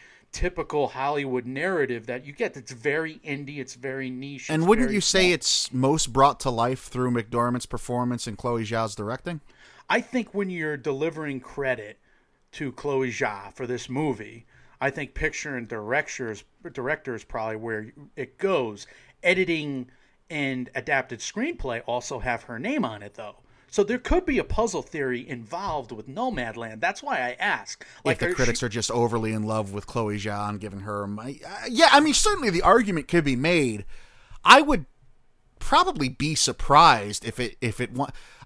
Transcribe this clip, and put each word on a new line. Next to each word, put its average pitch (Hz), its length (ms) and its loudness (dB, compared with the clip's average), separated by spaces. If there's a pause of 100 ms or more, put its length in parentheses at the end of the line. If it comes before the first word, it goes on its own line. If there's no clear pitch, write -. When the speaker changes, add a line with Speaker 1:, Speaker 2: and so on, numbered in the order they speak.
(300)
Speaker 1:
typical 151 580 -2
Hollywood 135 580 -2
narrative 131 600 -2
that 123 180 -8
you 139 80 -16
get. 196 240 -4
It's 131 160 -14
very 151 540 -2
indie, 143 320 -8
it's 127 160 -10
very 131 340 -8
niche, 135 420 -10
Speaker 2:
And 156 120 2
Speaker 1:
it's 170 60 4
Speaker 2:
wouldn't 226 200 8
Speaker 1:
very 214 60 0
Speaker 2:
you 208 60 2
say 190 240 4
Speaker 1:
small. 180 100 6
Speaker 2:
it's - 400 -2
most 135 380 2
brought 135 280 6
to 135 100 -2
life 120 340 0
through 127 260 -2
McDormand's 120 560 0
performance 123 600 -2
and 104 120 -8
Chloe 117 260 -2
Zhao's 110 300 -2
directing? 131 460 -6 (500)
Speaker 1:
I 220 100 2
think 240 320 -4
when 196 160 -2
you're 160 280 -4
delivering 147 640 -4
credit 123 580 -4 (540)
to 143 200 -8
Chloe 131 380 -2
Zhao 104 420 -4
for 131 140 -10
this 120 240 -6
movie, 117 560 -4 (340)
I 139 100 0
think 139 220 -8
picture 147 440 -4
and 117 100 -8
director 117 640 -4
is, 104 140 -10 (280)
director 135 420 -4
is 107 100 -10
probably 110 320 -6
where 110 360 -6 (240)
it - 220 -10
goes. 127 480 -2 (360)
Editing 160 680 0 (400)
and 135 440 -4
adapted 131 460 -2
screenplay 202 680 -6
also 123 320 -4
have 117 240 -2
her 117 160 -10
name 226 260 -2
on 110 180 -8
it, 104 120 -16
though. 107 220 -14 (340)
So - 120 2
there 226 160 2
could 359 280 2
be 269 120 2
a 156 60 0
puzzle 214 380 0
theory 127 460 -4
involved 143 640 -6
with 110 180 -12
Nomadland. 117 720 -6
That's 185 220 -2
why 285 160 -2
I 123 200 -2
ask. 151 480 -4 (180)
Like, - 120 2
Speaker 2:
If - 40 -6
the - 80 0
Speaker 1:
are 180 60 0
Speaker 2:
critics 120 260 2
Speaker 1:
she 127 60 -2
Speaker 2:
are - 40 -2
just 110 200 -4
overly 113 420 0
in 107 120 -2
love 107 280 -2
with 101 140 -8
Chloe 107 320 -2
Zhao 104 320 -4
and 104 100 -6
giving 101 200 -10
her 104 260 -6
my, 113 400 -10
uh, 196 240 -10
yeah, 277 220 8
I 277 80 10
mean, 302 140 4
certainly 370 360 4
the 170 120 2
argument 190 460 4
could 170 160 4
be 135 120 2
made. 131 480 2 (600)
I 262 180 12
would 277 220 0 (760)
probably 311 500 2
be 147 260 -2
surprised 127 920 6
if 117 140 -6
it, 117 200 -4
if 117 200 -2
it 123 120 -4
wa-, 123 160 -2 (380)